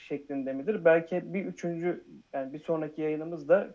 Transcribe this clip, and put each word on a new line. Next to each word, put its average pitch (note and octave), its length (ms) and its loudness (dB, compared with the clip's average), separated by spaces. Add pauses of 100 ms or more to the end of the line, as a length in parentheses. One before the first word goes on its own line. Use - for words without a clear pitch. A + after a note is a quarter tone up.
şeklinde C#3 440 -6
midir? E3 320 -4
Belki E3+ 380 6 (120)
bir F#3+ 100 -2
üçüncü, F3 600 -4 (280)
yani C3+ 200 -6
bir D3+ 60 -12
sonraki D#3 420 -4
yayınımız D#3 480 -4
da G3 260 4